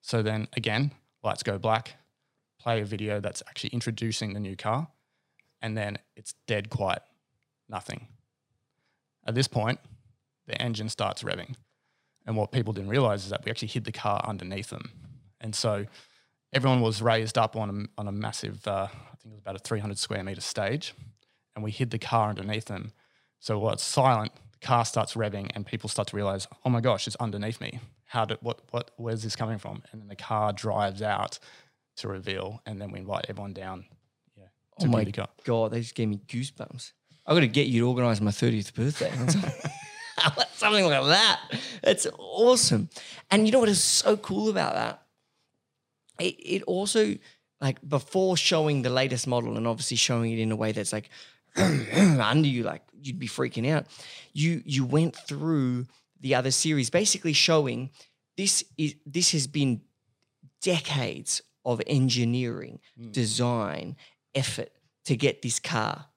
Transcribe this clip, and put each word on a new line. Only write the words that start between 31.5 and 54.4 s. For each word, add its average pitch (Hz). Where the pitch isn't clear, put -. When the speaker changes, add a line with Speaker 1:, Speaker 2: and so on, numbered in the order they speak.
Speaker 1:
to -
reveal, 95
and 104
then 101
we 98
invite 95
everyone 101
down, 92
yeah, 98
to 92
Speaker 2:
Oh 202
Speaker 1:
view 131
Speaker 2:
my 113
Speaker 1:
the 98
car. 101
Speaker 2:
God, 113
they 117
just 117
gave 113
me 101
goosebumps. -
I 156
gotta 165
get 139
you 117
to 120
organize 120
my 104
thirtieth 110
birthday. 120
<laughs> -
I 160
want 147
something 208
like 139
that. 196
That's -
awesome. 175
And 214
you 214
know 262
what 226
is 196
so -
cool 208
about 196
that? -
It, -
it -
also, 202
like, 135
before 185
showing 151
the 127
latest 127
model 117
and 110
obviously 117
showing 117
it 113
in 110
a 110
way 110
that's 104
like, 107
<clears throat> -
under 147
you, 123
like, 87
you'd 135
be 127
freaking 120
out. 156
You, 160